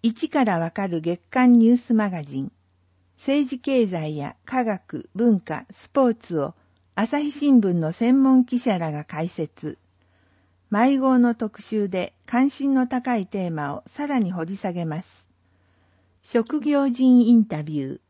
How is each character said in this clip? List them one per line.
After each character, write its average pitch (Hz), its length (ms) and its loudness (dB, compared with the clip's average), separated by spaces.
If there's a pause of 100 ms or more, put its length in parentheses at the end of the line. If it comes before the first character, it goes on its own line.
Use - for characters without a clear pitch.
一 233 280 -2
か 269 160 0
ら 180 120 0
わ 165 120 -2
か 196 160 -6
る 170 160 -4
月 170 180 -4 (100)
刊 247 280 6
ニ 226 100 6
ュ 240 60 6
ー - 20 4
ス 240 160 -2
マ 214 160 2
ガ 170 160 -8
ジ 139 160 -8
ン。 - 120 -10 (680)
政 277 300 0
治 254 100 -8
経 254 280 2
済 156 300 -6
や 143 180 -8 (120)
科 262 180 -2
学、 190 500 -8
文 220 260 2
化、 - 300 -10
ス - 200 -20
ポ 269 160 2
ー 226 80 0
ツ 165 260 -6
を 143 140 -4 (400)
朝 233 260 -2
日 294 100 -4
新 285 300 4
聞 185 140 0
の 160 180 -2
専 254 300 2
門 262 240 4
記 247 120 -4
者 208 200 -2
ら 160 140 -6
が 147 120 -8
解 165 240 -8
説。 - 480 -10 (960)
毎 247 260 2
号 262 220 2
の 240 160 4
特 220 260 -8
集 208 300 -4
で 185 240 -6 (100)
関 262 240 0
心 277 260 -2
の 254 120 2
高 247 320 -4
い 185 80 -4
テ 185 220 -6
ー 165 40 -6
マ 147 220 -6
を - 120 -12
さ 294 200 -10
ら 269 140 0
に 180 120 -2
掘 170 120 -6
り 190 120 -8
下 185 160 -6
げ 170 140 -6
ま 160 160 -8
す。 - 260 -20 (920)
職 233 380 -4
業 277 280 0
人 247 400 4
イ 240 60 6
ン 220 100 6
タ 156 180 -6
ビ 151 200 -6
ュ 135 140 -8
ー。 - 140 -20